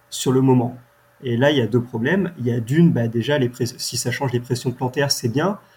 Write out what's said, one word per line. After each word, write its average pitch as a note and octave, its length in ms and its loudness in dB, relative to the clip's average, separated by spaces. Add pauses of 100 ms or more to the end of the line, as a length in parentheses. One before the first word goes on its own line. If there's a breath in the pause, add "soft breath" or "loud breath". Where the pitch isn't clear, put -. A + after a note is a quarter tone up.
sur - 220 -2
le C3 100 4
moment. B2+ 360 2 (460)
Et A#2+ 140 -2
là, C#3+ 140 4
il D3 60 0
y B2 40 4
a A2 60 0
deux A#2+ 140 0
problèmes. C3+ 580 -2
Il A#2+ 60 -6
y A#2+ 60 0
a A#2+ 80 -2
d'une, D3 320 4
bah, A#2 160 0
déjà, A#2 300 0
les B2 100 2
pres-, A#2+ 300 -4
si - 180 -8
ça A#2+ 160 -4
change B2 220 -4
les A#2+ 80 -2
pressions B2 300 -4
plantaires, C#3 400 -2
c'est - 180 -2
bien. E3 300 -2 (180 soft breath)